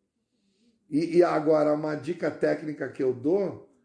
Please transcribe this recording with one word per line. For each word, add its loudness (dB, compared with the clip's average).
E, 0
e 8
agora, 2
uma -2
dica -4
técnica -4
que -6
eu 2
dou -2